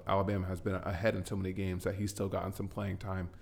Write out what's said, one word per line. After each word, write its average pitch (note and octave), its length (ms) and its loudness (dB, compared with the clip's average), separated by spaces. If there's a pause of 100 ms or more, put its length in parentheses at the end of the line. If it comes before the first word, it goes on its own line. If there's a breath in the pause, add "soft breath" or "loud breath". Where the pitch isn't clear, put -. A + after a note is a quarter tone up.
Alabama G2 400 4
has F#2 140 -2
been G2 140 2
ahead F#2+ 420 2
in F#2 80 -2
so G#2+ 100 -2
many F#2+ 160 0
games F#2 320 0
that F#2+ 120 2
he's G2+ 160 0
still G2 180 0
gotten F#2+ 240 0
some G2+ 160 -6
playing G2 300 -2
time F#2+ 320 -4 (100)